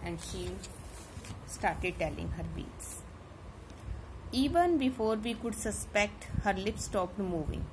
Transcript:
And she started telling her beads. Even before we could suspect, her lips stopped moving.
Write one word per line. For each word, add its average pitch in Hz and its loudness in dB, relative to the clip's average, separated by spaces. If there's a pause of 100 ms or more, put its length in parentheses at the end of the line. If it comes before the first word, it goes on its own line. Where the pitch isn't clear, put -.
And 170 -4
she 180 -4 (960)
started 180 0
telling 156 0
her 165 -4 (100)
beads. - -8 (1300)
Even 320 8
before 254 6
we 226 0
could 226 -2
suspect, - 0 (160)
her 202 4
lips 196 0
stopped 185 0
moving. 175 0